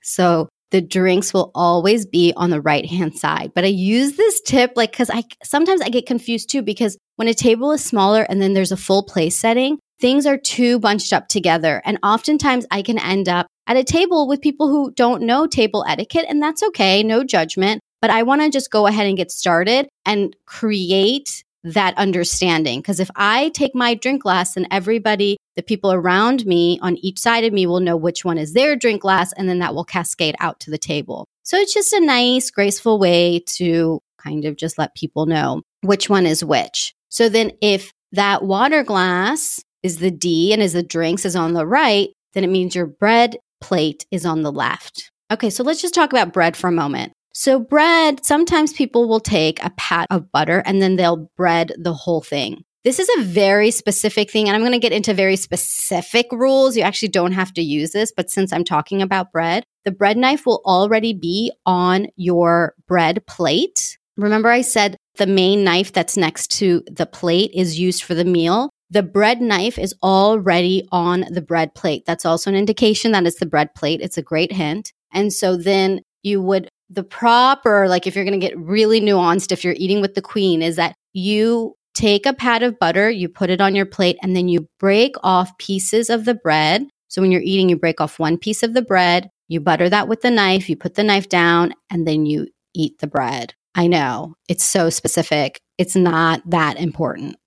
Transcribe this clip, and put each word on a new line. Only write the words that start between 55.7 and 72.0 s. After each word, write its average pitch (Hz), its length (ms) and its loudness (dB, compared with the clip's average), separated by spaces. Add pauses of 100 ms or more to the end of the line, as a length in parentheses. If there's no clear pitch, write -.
rules. 262 460 2
You 220 60 0
actually 196 260 -2
don't 180 240 0
have 185 220 -2
to 170 80 -2
use 151 300 -2
this, 220 220 -2
but 180 160 -6
since 190 220 -2
I'm 170 100 -2
talking 170 380 -2
about 190 320 -2
bread, 170 320 -2 (220)
the 202 40 -2
bread 208 280 0
knife 262 260 0
will 220 220 2
already 208 480 2
be 185 360 -4 (140)
on 185 520 2
your 170 580 2 (120)
bread 175 400 0
plate. - 720 -2 (200)
Remember 214 320 2
I 240 100 4
said 202 380 -2 (180)
the 202 100 0
main 196 380 2
knife 185 280 2
that's - 260 -2
next 160 400 -2
to 180 280 2
the - 200 -6
plate 180 480 -2
is 170 260 -2
used 180 220 -2
for 175 120 -6
the 170 100 0
meal. 180 440 0 (220)
The 202 120 2
bread 214 380 0
knife 220 380 -2
is 190 240 -6
already 190 920 2
on 180 380 0
the 175 120 -6
bread 160 320 -2
plate. 156 320 -4